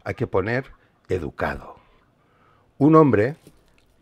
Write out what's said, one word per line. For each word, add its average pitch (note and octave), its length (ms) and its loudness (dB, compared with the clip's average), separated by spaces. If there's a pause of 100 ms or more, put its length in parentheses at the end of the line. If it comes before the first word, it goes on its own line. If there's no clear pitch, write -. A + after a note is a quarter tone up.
Hay G2+ 100 -8
que A#2 140 -6
poner A2 380 -4 (420)
educado. D2+ 640 -8 (1040)
Un D#3 160 4
hombre C3+ 400 4 (680)